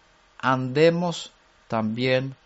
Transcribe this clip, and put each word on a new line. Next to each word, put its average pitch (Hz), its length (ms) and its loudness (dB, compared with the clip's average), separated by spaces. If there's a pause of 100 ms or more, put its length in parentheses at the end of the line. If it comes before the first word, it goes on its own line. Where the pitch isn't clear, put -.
(400)
andemos 151 920 0 (360)
también 127 680 -2 (100)